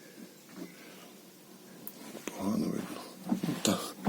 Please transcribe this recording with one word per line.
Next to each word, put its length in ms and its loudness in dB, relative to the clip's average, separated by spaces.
погано 420 4
видно. 360 0
Так. 340 6